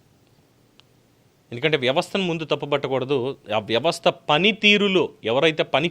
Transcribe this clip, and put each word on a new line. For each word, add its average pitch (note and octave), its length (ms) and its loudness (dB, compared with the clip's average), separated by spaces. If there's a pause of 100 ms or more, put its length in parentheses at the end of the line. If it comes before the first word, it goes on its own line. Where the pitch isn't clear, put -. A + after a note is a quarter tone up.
(1500)
ఎందుకంటే D3 260 -2
వ్యవస్థను D3+ 460 -2
ముందు E3 220 -4
తప్పుబట్టకూడదు, C3+ 920 -4 (180)
ఆ A3 40 0
వ్యవస్థ D3+ 480 -2
పనితీరులో G3 1000 2 (140)
ఎవరైతే D3+ 400 0
పని D3 280 -2